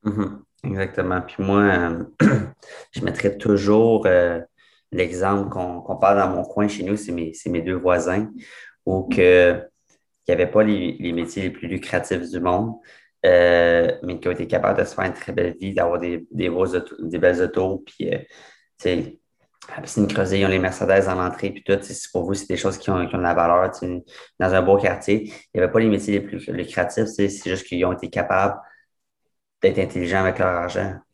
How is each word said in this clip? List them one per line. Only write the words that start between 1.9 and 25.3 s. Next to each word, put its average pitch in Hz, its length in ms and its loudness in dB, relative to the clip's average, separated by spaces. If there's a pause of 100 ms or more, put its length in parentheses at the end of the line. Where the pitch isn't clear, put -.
<clears throat> - 720 0
je 131 100 -10
mettrais 95 360 -2
toujours, 104 720 4
euh, 87 320 4 (520)
l'exemple 92 580 0
qu'on, 90 320 -8
qu'on 92 140 -8
parle 101 220 4
dans 95 120 2
mon 90 140 -2
coin 104 240 0
chez 101 140 -4
nous, 95 140 -2
c'est 104 160 -8
mes, 82 220 -6
c'est - 180 -8
mes 85 100 -2
deux 92 140 -4
voisins, 90 560 0 (540)
où 95 180 -2
que, 90 580 6 (680)
il 87 40 2
y - 20 6
avait 87 140 4
pas 107 160 4
les, 92 360 0
les 85 140 -4
métiers 85 300 -4
les 92 80 -2
plus - 160 -12
lucratifs 87 640 -4
du 90 80 -6
monde, 92 340 0 (540)
euh, 87 640 6 (100)
mais 87 180 -8
qui - 80 -6
ont 90 40 0
été 87 160 -6
capables 92 320 0
de - 60 2
se - 100 -14
faire 95 100 -2
une 90 80 -4
très - 200 -12
belle 87 260 -2
vie, 98 140 -8
d'avoir 87 260 0
des, 85 320 -6
des 90 180 -2
beaux 90 160 0
autos, 87 340 -6
des 82 200 -6
belles 90 220 4
autos, 95 440 -2
puis, 82 260 -8
euh, - 60 -4 (640)
tu 92 100 -2
sais, - 300 -4 (560)
la - 80 -12
piscine 104 240 0
creusée, 98 320 0
ils 98 60 2
ont 92 40 2
les 92 100 2
Mercedes 95 460 2
dans 92 100 -2
l'entrée, 92 360 -4
puis - 120 -16
tout, 98 120 2
tu 98 80 -4
sais, - 100 -14
c'est - 180 -14
pour 90 120 -2
vous, 95 100 -2
c'est 98 140 -8
des 90 100 -2
choses 95 220 -4
qui - 100 -6
ont, 90 180 0
qui - 80 -6
ont 92 40 -2
de 90 40 -2
la 87 120 2
valeur, 87 360 4
tu - 140 -10
sais, 90 180 -8 (360)
dans 92 140 2
un 92 100 4
beau 98 140 6
quartier. 101 540 0 (220)